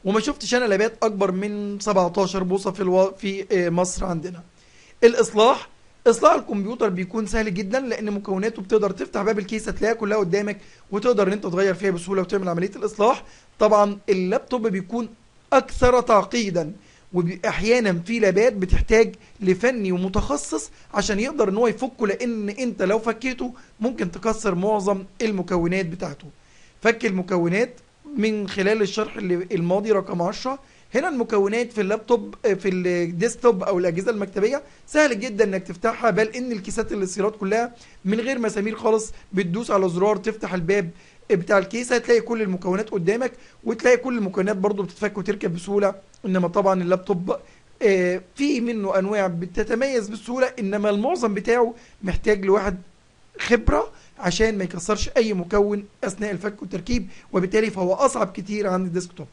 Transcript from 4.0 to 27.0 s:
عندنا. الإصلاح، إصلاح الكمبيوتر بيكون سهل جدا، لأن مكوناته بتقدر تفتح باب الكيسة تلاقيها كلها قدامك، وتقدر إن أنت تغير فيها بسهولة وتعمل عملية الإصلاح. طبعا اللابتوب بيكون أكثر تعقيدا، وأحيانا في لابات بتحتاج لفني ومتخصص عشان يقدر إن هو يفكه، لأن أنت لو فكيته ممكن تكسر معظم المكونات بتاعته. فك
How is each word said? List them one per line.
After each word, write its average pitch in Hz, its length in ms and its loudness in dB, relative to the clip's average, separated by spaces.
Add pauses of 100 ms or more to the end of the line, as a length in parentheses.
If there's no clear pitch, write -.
عندنا. 175 380 -8 (600)
الإصلاح، 226 680 4 (380)
إصلاح 262 260 6
الكمبيوتر 220 560 -2
بيكون 185 360 -4
سهل 220 280 -2
جدا، 202 260 -2
لأن 220 320 -4
مكوناته 202 500 -4
بتقدر 202 300 2
تفتح - 300 -6
باب 208 180 0
الكيسة 208 320 -6
تلاقيها 220 240 0
كلها 214 220 -2
قدامك، 202 400 0 (340)
وتقدر 202 360 2
إن 190 60 0
أنت 214 100 -6
تغير 190 300 0
فيها 190 180 -2
بسهولة 185 300 -2
وتعمل 185 280 -2
عملية 175 260 -2
الإصلاح. 220 480 0 (360)
طبعا 208 380 4 (120)
اللابتوب 214 580 0
بيكون 214 420 -4 (440)
أكثر 254 480 4
تعقيدا، 196 680 2 (420)
وأحيانا 185 920 2
في 233 140 -2
لابات 208 340 4
بتحتاج 220 640 4 (260)
لفني 196 500 2
ومتخصص 202 800 -2 (240)
عشان 208 260 0
يقدر 254 300 0
إن 190 80 -2
هو 240 100 2
يفكه، 226 400 -2
لأن 214 420 -4
أنت 208 320 -4
لو 196 180 2
فكيته 247 540 -6 (260)
ممكن 214 320 -2
تكسر 214 440 -2
معظم 196 480 0 (180)
المكونات 185 640 -2
بتاعته. 165 420 -10 (540)
فك 226 240 2